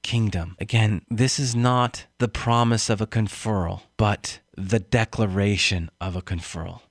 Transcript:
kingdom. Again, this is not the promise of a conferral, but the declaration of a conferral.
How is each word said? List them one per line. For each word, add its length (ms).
kingdom. 580
Again, 480
this 300
is 180
not 480
the 100
promise 600
of 100
a 60
conferral, 760
but 440
the 220
declaration 1120
of 160
a 60
conferral. 580